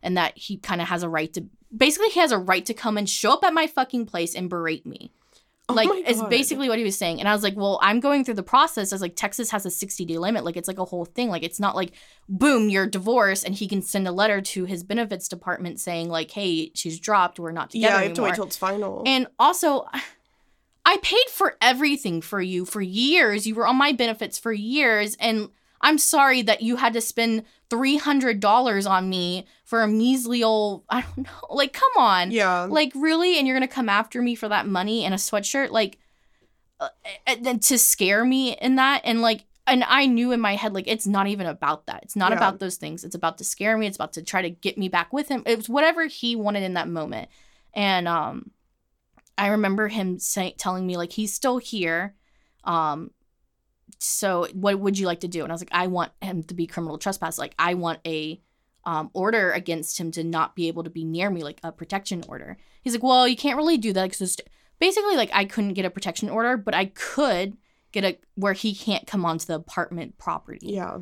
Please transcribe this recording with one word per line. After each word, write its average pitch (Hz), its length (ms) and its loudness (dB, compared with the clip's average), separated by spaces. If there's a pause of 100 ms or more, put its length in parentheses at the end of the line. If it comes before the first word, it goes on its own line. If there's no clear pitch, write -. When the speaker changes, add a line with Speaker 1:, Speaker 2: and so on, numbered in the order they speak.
Speaker 1:
and 180 160 -2
that 175 220 0
he 196 200 -10
kinda 175 260 -4
has 175 180 -4
a 170 60 -4
right 160 260 -2
to, 180 120 -8 (300)
basically, 311 340 4
he 349 100 2
has 320 100 6
a 220 80 2
right 185 280 2
to 226 80 -4
come 214 220 -2
and 208 140 -2
show 214 220 2
up 285 100 2
at 370 120 6
my 320 120 2
fucking 254 400 -2
place 170 300 -4
and 180 120 -6
berate 165 380 -4
me. - 240 -16 (580)
Speaker 2:
Oh 247 60 2
Speaker 1:
Like, 226 140 6
Speaker 2:
my 381 160 0
Speaker 1:
it's 233 160 2
Speaker 2:
God. 214 100 -2
Speaker 1:
basically 269 380 2
what 226 100 0
he 233 60 0
was 202 140 -2
saying. 165 220 -2
And 202 80 0
I 208 40 4
was 208 120 0
like, 196 120 0
"Well, 196 240 0
I'm 208 200 4
going 277 240 2
through 240 100 -4
the 196 80 -6
process." 247 500 2
I 196 40 -4
was 190 60 -4
like, 175 120 -6
"Texas 226 380 -4
has 202 120 -2
a 185 60 -4
sixty-day 170 480 -6
limit. 196 260 -2
Like, 170 120 -4
it's 170 100 -8
like 185 140 -6
a 185 40 -2
whole 175 200 -6
thing. 240 240 -4
Like, 170 160 -4
it's 175 160 -6
not 202 160 0
like, 180 160 -4 (360)
boom, 214 420 4
you're 190 180 2
divorced," 196 560 2
and 190 100 -4
he 196 140 -6
can 196 120 -2
send 190 280 -2
a - 20 -2
letter 202 300 2
to 196 240 -4
his 180 180 -6
benefits 202 460 -4
department 175 500 -8
saying, 170 300 -4
like, 165 240 -4
"Hey, 175 420 -2
she's 165 240 -6
dropped. 190 400 2
We're 165 140 -8
not 165 180 -8
together 220 240 4
Speaker 2:
Yeah, 196 60 6
you 190 80 2
have - 80 -6
to 254 60 0
wait 202 80 2
Speaker 1:
anymore." - 40 0
Speaker 2:
till 214 120 -4
it's 202 100 -8
final. 196 500 -4
Speaker 1:
And 262 220 2 (100)
also, 302 480 4 (1000)
I 381 180 8
paid 494 280 4
for - 320 0
everything 254 580 2
for 196 200 -6
you 180 240 -2
for 208 160 -6
years. 214 680 2
You 220 80 -2
were 220 140 2
on 254 80 4
my 285 160 4
benefits 226 480 -2
for 233 120 -4
years, 220 680 2
and 220 300 0 (320)
I'm 302 160 6
sorry 269 440 4
that 208 200 2
you 233 140 0
had 247 180 2
to 233 60 0
spend 226 440 0 (260)
three 269 260 2
hundred 262 440 2
dollars 214 460 4
on 190 220 2
me 180 380 -4 (180)
for 226 180 0
a 214 60 2
measly 240 540 2
old, 214 480 2
I 240 120 0
don't - 160 -10
know. 262 120 -8 (180)
Like, 277 240 0
come 523 240 2
on. 196 360 6
Speaker 2:
Yeah. 185 320 2
Speaker 1:
Like, 302 320 2
really? 320 420 4
And 277 80 2
you're 262 100 2
gonna 262 120 0
come 254 200 -2
after 220 320 0
me 240 140 2
for 226 140 -8
that 208 180 0
money 202 380 -2
and 190 100 0
a - 20 -2
sweatshirt? 214 540 -2
Like, 214 280 0 (840)
uh, - 80 -6 (380)
and 240 200 -2
then 247 140 0
to 254 180 2
scare 208 460 4
me 262 320 2
in 262 200 2
that, 269 280 4
and, 233 180 0
like, 226 220 2 (240)
and 254 160 6
I 277 220 4
knew 247 260 2
in 233 80 2
my 208 160 2
head, 202 180 -4
like, 190 140 -4
it's 214 180 -2
not 196 220 2
even 196 180 -4
about 151 400 -4
that. - 160 -10
It's - 140 -10
not 196 160 4
Speaker 2:
Yeah. - 60 2
Speaker 1:
about 196 200 2
those 190 180 -6
things. 160 280 -12
It's 170 100 -14
about 170 240 -2
to 190 60 -14
scare 220 340 0
me. 220 80 -2
It's 196 100 -6
about - 180 -8
to 160 80 -10
try 185 200 -2
to 170 80 -4
get 175 260 -6
me 190 120 -2
back 175 240 0
with 285 160 -2
him. 240 180 -4
It 226 100 2
was 214 120 -8
whatever 320 380 4
he 240 300 -4
wanted 202 280 -2
in 185 100 -4
that 170 140 -2
moment. 160 400 -8 (440)
And, 190 360 0
um, 156 420 -4 (880)
I 202 100 0
remember 208 400 2
him 190 300 -4
say-, - 400 -4
telling 185 280 -4
me, 180 100 -4
like, 175 160 -6
"He's 214 200 -4
still 254 260 0
here. 185 580 -4 (480)
Um, 160 480 -2 (840)
so 180 560 -2
what 196 260 0
would 196 180 0
you 196 80 -2
like 175 140 -2
to 180 80 -8
do?" 170 140 -6
And 156 100 -6
I - 20 -6
was 165 80 -10
like, - 100 -14
"I 180 140 0
want 180 340 -4
him 180 240 -6
to 175 100 -12
be 170 120 -2
criminal 160 320 -8
trespass. 180 400 -6
Like, - 200 -8
I 175 160 2
want 170 320 -4
a, 156 340 -6 (440)
um, 156 280 -4
order 190 400 0
against 170 460 -6
him 165 140 -6
to 165 120 -6
not 165 320 -2
be 170 120 -2
able 165 160 -6
to 165 60 -10
be 165 140 -10
near 170 260 -2
me, 175 120 -4
like, 147 200 -12
a 165 100 -10
protection 190 560 -8
order." - 280 -14 (260)
He's 240 120 -4
like, 226 80 -2
"Well, 254 260 6
you 254 80 2
can't 277 200 -2
really 302 220 4
do 220 140 -2
that 185 180 0
'cause - 100 -8
it's," 185 160 -4 (420)
basically, 381 380 2
like, 240 180 2
I 196 100 4
couldn't 196 300 -4
get 190 100 -2
a 180 60 -2
protection 196 400 -6
order, 233 260 0
but 208 180 -4
I 185 120 2
could 196 680 -2 (360)
get 196 120 -2
a, 185 140 0 (160)
where 196 200 0
he 202 200 -2
can't - 320 -4
come 190 180 -2
onto 165 220 -2
the 170 100 -4
apartment 170 640 -8
property. - 560 -10
Speaker 2:
Yeah. 180 280 -8